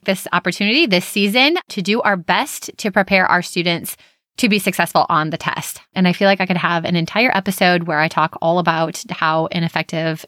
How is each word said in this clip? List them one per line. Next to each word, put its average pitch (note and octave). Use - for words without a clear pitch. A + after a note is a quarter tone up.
this -
opportunity G#3
this F#3
season B3
to -
do G3+
our G3+
best F#3
to G#3+
prepare F#3+
our F3
students E3+
to B3
be G3+
successful F3+
on D#3
the D#3
test. -
And F#3
I F3
feel G3
like G3
I F#3+
could F#3
have E3+
an F3+
entire G3+
episode F3+
where D#3+
I D#3
talk D#3+
all E3+
about E3
how D#3+
ineffective E3